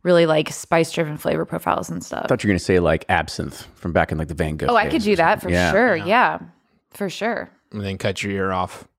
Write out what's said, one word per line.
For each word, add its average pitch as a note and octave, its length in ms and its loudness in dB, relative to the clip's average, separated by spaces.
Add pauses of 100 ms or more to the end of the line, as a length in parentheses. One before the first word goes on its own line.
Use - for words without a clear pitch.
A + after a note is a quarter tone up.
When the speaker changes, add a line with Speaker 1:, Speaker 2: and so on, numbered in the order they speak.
Speaker 1:
really, F3 220 6
like, D#3 240 2
spice-driven E3 680 -2
flavor - 280 -2
profiles - 440 -4
and E3+ 140 -8
stuff. - 220 -8
Speaker 2:
I - 20 -6
thought B2+ 160 0
you G#2+ 40 2
were G#2 40 4
gonna F2 80 2
say, F#2 200 4
like, D#2+ 300 2
absinthe D#2+ 560 -2 (100)
from E2 180 -6
back E2 180 2
in, D#2 60 -2
like, D#2+ 100 -4
the E2 60 -10
Van D#2 240 -2
Gogh D2 120 -2
Speaker 1:
Oh, A#3+ 60 2
I G#3+ 100 4
could - 80 -2
Speaker 2:
days A#3 120 -2
Speaker 1:
do G#3 80 4
Speaker 2:
or - 40 4
Speaker 1:
that E3+ 240 2
Speaker 2:
something. F3+ 80 -6
Speaker 1:
for F3 40 2
Speaker 2:
Yeah. F3 180 4
Speaker 1:
sure. G#3 240 4
Speaker 3:
Yeah. D#3+ 100 -6
Speaker 1:
Yeah, F3+ 340 2 (520)
for G3 180 -6
sure. G#3 400 -6 (220)
Speaker 3:
And G#2 100 -8
then G2 160 -4
cut G2 260 -2
your G2+ 80 -4
ear F#2+ 200 0
off. F#2 360 -4 (120)